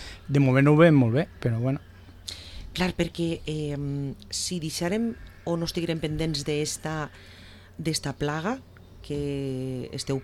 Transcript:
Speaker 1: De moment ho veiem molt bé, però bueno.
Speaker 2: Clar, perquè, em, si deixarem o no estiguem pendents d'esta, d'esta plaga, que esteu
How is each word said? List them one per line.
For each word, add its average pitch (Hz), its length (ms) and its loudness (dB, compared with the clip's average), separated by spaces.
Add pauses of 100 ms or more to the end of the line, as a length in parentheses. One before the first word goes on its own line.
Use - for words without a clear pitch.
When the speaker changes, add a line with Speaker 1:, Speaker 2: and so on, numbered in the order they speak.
(260)
Speaker 1:
De 139 160 4
moment 135 240 6
ho 151 100 8
veiem 160 220 10
molt 117 160 6
bé, 160 140 2 (120)
però 117 200 0
bueno. 131 180 -2 (960)
Speaker 2:
Clar, 180 240 0
perquè, 165 480 -2
em, 143 720 -4 (120)
si - 300 -4
deixarem 185 560 -2 (300)
o 170 120 0
no 170 140 -2
estiguem 165 320 -2
pendents 151 420 -2
d'esta, 151 680 -2 (680)
d'esta 156 400 -4
plaga, 160 400 -2 (480)
que 135 880 -4
esteu 135 300 -2